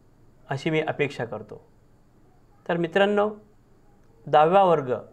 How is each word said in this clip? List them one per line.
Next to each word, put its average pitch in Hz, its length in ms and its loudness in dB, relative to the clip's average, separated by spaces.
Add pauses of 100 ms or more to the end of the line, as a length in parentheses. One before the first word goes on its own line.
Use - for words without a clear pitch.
(500)
अशी 139 200 -6
मी 156 100 0
अपेक्षा 143 440 -4
करतो. - 420 -14 (1000)
तर 175 80 -2
मित्रांनो, 202 540 0 (960)
दहावा 160 380 4
वर्ग 143 300 0 (180)